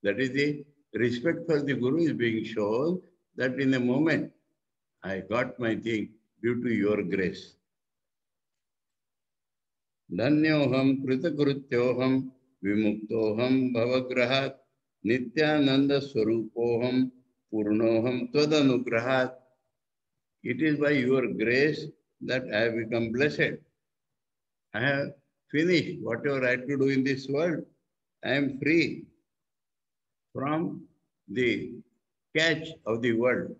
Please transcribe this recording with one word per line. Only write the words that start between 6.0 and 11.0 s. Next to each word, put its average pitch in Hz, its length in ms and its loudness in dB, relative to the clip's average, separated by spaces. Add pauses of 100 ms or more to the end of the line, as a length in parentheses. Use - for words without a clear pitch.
due 120 220 -2
to 123 100 -2
your 101 300 0
grace. 90 540 -6 (2500)
"Dhanyoham 135 960 2